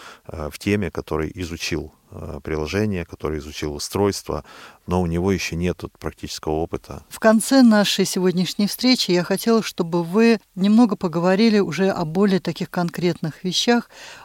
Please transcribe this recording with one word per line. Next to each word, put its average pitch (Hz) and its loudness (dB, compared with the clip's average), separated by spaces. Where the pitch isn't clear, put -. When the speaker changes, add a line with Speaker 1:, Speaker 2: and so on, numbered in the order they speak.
Speaker 1:
э, 76 -10
в - -16
теме, 101 -2
который 78 -4
изучил, 80 -6
э, 80 -12
приложение, 85 -2
который 76 -6
изучил 73 -8
устройство, 92 -2
но 90 2
у 87 0
него 87 0
ещё 85 -2
нет 87 -2
вот - -12
практического - -8
опыта. 78 -6
Speaker 2:
В - -16
конце 226 4
нашей 208 4
сегодняшней 185 0
встречи - 0
я 175 2
хотела, 220 0
чтобы 170 -4
вы 220 4
немного 208 6
поговорили 190 2
уже 185 2
о 185 -2
более 190 2
таких 170 -4
конкретных 175 -2
вещах. 233 0